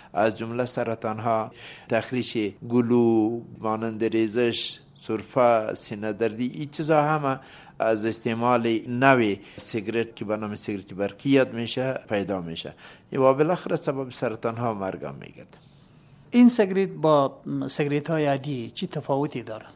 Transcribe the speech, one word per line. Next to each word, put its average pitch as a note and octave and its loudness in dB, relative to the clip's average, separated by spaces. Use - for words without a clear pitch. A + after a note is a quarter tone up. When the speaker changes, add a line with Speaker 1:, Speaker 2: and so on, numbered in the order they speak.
Speaker 1:
از G#2 2
جمله A#2 -4
سرطان A2+ -4
ها، A2+ 0
تخریش A#2+ -2
گلو، A#2 4
مانند A2 -2
ریزش، A2+ 0
سرفه، A2 2
سینه G#2+ -6
دردی، A2 -2
این D3 -8
چیزا D#3 2
همه D3 0
از A2 2
استعمال A#2 0
نوع B2 4
سیگارت A2 -4
که A#2 -8
به G#2+ -2
نام G#2+ -6
سیگارت G2+ -8
برقی G2+ -4
یاد C3 4
می‌شه B2+ -4
پیدا G2 -2
می‌شه E2 -10
و C3+ 4
بالاخره E3 0
سبب C3+ -4
سرطان A2+ -6
ها A#2 -2
و G2+ -8
مرگ F#2+ -6
هم C#2 -10
می‌گرده. - -20
Speaker 2:
این A#3+ 8
سیگارت F#3+ 4
با D3+ 4
سیگارت D3 -2
های D#3 0
عادی C3+ -4
چی F#3 -6
تفاوتی C#3 -4
داره؟ A2 -12